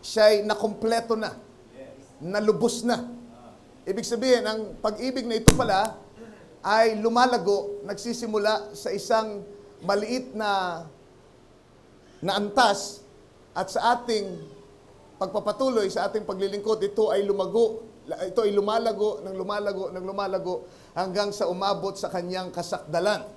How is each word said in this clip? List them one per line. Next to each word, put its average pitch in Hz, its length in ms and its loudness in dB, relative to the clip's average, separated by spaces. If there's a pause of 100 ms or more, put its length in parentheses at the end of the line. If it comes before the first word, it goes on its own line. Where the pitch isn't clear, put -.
Siya'y 214 400 6
nakompleto 226 720 0
na. 214 180 -4 (840)
Nalubos 202 640 0
na. 240 260 0 (760)
Ibig 196 180 -4
sabihin, 233 380 4
ang 220 160 -2 (240)
pag-ibig 240 420 -2
na 233 140 0
ito - 160 8
pala 214 420 0 (640)
ay 220 380 4
lumalago, 226 880 2
nagsisimula 214 880 -2
sa - 180 -6
isang 214 480 0 (400)
maliit 208 540 -2
na, 190 480 -2 (1400)
na 160 160 0
antas, 208 640 2 (540)
at 190 160 -4
sa 233 240 4
ating 208 400 -4 (800)
pagpapatuloy, 208 720 0
sa 196 240 0
ating 208 160 -4
paglilingkod, 202 560 -2
ito 202 240 2
ay 196 160 2
lumago, 202 640 2 (160)
ito 185 400 -2
ay 202 80 4
lumalago, 208 720 2
nang 190 80 -10
lumalago, 190 640 -4
nang 180 80 -8
lumalago, 190 640 -4 (240)
hanggang 190 400 -2
sa 202 160 -2
umabot 190 480 -2
sa - 160 -6
kanyang 180 400 -4
kasakdalan. 175 720 -2 (140)